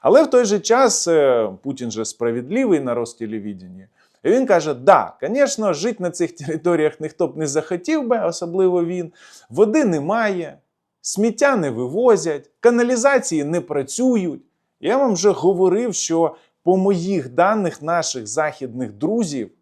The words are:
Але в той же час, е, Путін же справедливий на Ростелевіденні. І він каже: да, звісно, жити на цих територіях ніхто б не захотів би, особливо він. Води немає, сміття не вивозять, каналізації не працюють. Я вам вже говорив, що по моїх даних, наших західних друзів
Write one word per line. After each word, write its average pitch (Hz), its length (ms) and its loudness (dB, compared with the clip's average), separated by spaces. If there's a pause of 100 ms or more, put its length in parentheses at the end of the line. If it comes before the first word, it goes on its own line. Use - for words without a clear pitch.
Але 220 220 6
в - 60 -2
той 247 160 4
же 202 140 0
час, 240 480 2
е, 135 420 2 (140)
Путін 131 280 -8
же 107 140 -6
справедливий 143 720 -2
на 123 160 -4
Ростелевіденні. 101 920 -10 (380)
І 151 40 2
він 247 160 2
каже: 160 280 2
да, 123 480 4
звісно, 214 520 0
жити 185 300 -4
на 170 80 -4
цих 170 240 -4
територіях 156 640 -2
ніхто 156 280 -4
б 135 100 -8
не 156 100 -4
захотів 180 600 -4
би, 226 120 0
особливо 175 680 0
він. 170 260 -6 (380)
Води 220 360 2
немає, 175 720 -2 (440)
сміття 233 540 0
не 160 140 0
вивозять, 156 800 0 (100)
каналізації 240 840 2
не 165 180 -2
працюють. 180 800 -2 (380)
Я 233 180 0
вам 262 160 2
вже 185 160 2
говорив, 185 680 2
що 165 400 0 (280)
по 185 140 4
моїх 185 520 0
даних, 180 520 0
наших 151 460 -4
західних 127 640 -6
друзів 147 600 -4 (100)